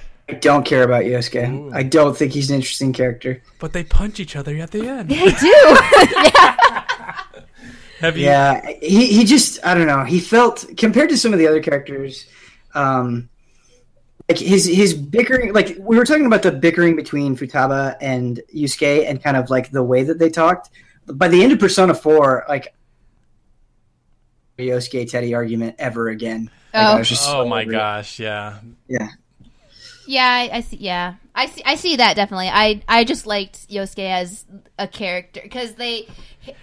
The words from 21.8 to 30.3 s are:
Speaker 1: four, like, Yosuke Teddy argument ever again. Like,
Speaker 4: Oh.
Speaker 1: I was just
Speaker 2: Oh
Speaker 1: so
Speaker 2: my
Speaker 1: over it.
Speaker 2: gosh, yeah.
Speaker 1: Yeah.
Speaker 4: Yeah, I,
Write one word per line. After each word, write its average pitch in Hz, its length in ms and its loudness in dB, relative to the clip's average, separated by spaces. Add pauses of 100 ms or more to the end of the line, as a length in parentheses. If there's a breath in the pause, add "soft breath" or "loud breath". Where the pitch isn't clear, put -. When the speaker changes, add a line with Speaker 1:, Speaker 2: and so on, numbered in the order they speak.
Speaker 1:
four, 143 520 2
like, 139 260 -8 (1800)
Yosuke 123 520 -6
Teddy 120 240 -6
argument 113 460 -6
ever 117 300 -6
again. 113 420 -10 (220)
Like, 220 120 0
Speaker 4:
Oh. 214 100 4
Speaker 1:
I 117 40 0
was 113 100 -2
just 123 180 -2
Speaker 2:
Oh 139 160 -2
Speaker 1:
so 120 40 -2
Speaker 2:
my 110 160 -4
Speaker 1:
over 110 80 -8
it. - 20 -4
Speaker 2:
gosh, 104 460 -6
yeah. 104 400 -10 (280)
Speaker 1:
Yeah. 113 200 -8 (1000 soft breath)
Speaker 4:
Yeah, 262 220 -2
I, 247 300 -2